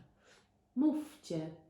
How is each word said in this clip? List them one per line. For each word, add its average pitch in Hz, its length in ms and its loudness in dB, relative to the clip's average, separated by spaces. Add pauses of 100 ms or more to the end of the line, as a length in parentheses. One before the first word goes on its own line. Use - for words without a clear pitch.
(760)
„Mówcie 254 720 0 (200)